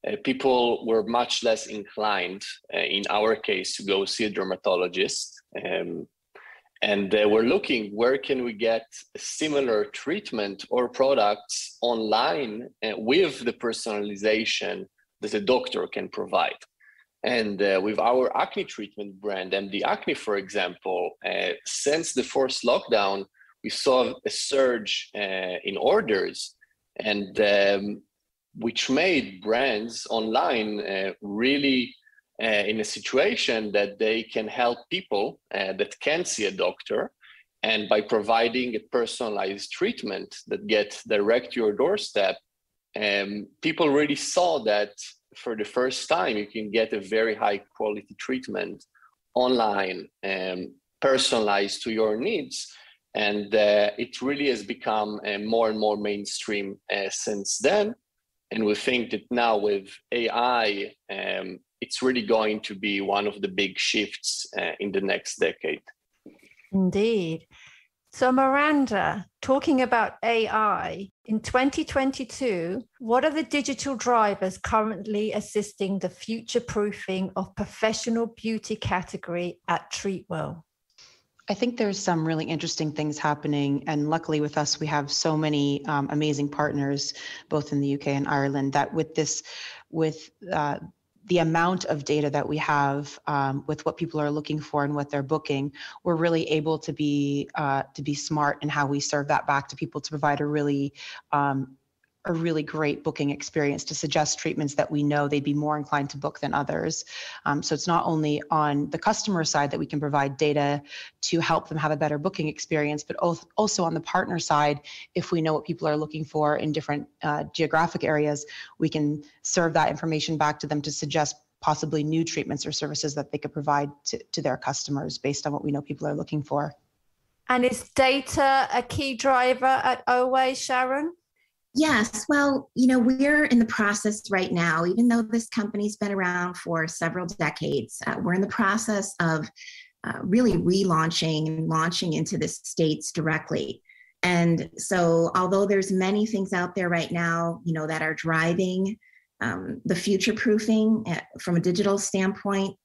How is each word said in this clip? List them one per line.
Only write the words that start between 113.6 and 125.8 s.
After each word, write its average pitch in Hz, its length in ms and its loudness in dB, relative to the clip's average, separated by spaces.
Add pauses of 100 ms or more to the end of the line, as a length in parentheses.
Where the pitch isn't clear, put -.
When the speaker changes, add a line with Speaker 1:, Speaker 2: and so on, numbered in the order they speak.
Speaker 3:
on 165 120 0
the 160 60 -2
partner 180 360 0
side, 147 440 2 (340)
if - 160 -2
we 170 100 2
know 156 100 2
what 151 140 0
people 160 220 -4
are 151 100 2
looking 156 260 -4
for 151 340 0
in 151 140 0
different, 147 360 -4 (160)
uh, 151 200 0 (120)
geographic 165 480 0
areas, 147 420 0 (320)
we 160 100 0
can 151 360 0 (180)
serve 165 320 0
that 156 160 4
information 156 480 -2
back 151 220 2
to - 80 -8
them 147 160 0
to 151 80 -6
suggest 147 460 -2 (220)
possibly 151 440 0
new 160 200 0
treatments 160 440 -4
or 156 40 -4
services 147 440 -4
that 143 160 -6
they 147 80 -4
could 143 120 -10
provide 143 380 0 (160)
to, - 160 -6 (100)
to 156 120 -4
their 135 140 0
customers 143 600 -4
based 143 300 -4
on 143 60 -2
what 147 100 -6
we 147 80 -2
know 143 100 -2